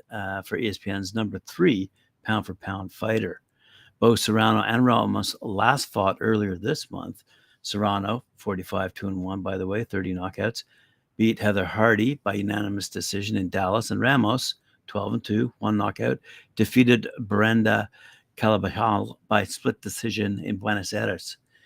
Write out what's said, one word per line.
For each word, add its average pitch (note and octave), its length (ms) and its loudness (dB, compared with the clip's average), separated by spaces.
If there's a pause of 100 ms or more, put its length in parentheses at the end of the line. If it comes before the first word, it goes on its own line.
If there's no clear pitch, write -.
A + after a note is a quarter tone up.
uh, G2 320 -8
for - 160 -6
E A2+ 120 -2
S F#2+ 80 -6
P - 120 -10
N's G2 240 -4
number G2+ 260 -4
three A#2+ 520 0 (320)
pound-for-pound G2 680 -6
fighter. A2 480 -2 (600)
Both A2+ 200 6
Serrano A2 400 4
and A2+ 240 2
Ramos G#2 560 2
last A2+ 500 2
fought F#2+ 300 0
earlier G#2 340 2
this A2+ 340 -4
month. - 360 -12 (380)
Serrano, G2+ 600 -2 (140)
forty-five, F#2+ 560 -4
two G2+ 160 -8
and F#2+ 120 -4
one, F#2+ 200 -6
by F#2+ 160 -6
the F#2 100 -4
way, G#2+ 160 -2
thirty F#2+ 300 -4
knockouts, F#2+ 500 -6 (540)
beat A2+ 200 4
Heather G2+ 280 2
Hardy A2 580 2
by G2+ 120 -2
unanimous G2+ 520 -4
decision G2+ 480 -6
in F#2 140 -2
Dallas, G2 420 0
and G#2 80 -2
Ramos, A#2+ 560 2 (320)
twelve G#2 240 -4
and A#2 100 -2
two, A2+ 360 0
one G#2+ 180 0
knockout, A2 420 -2 (380)
defeated A#2+ 540 4 (100)
Brenda G#2+ 720 2 (480)
Calabajal G#2 800 0 (100)
by G#2 160 4
split - 380 -6
decision G2+ 640 -4
in G#2+ 100 -4
Buenos G#2 380 -2
Aires. G#2 420 -4 (300)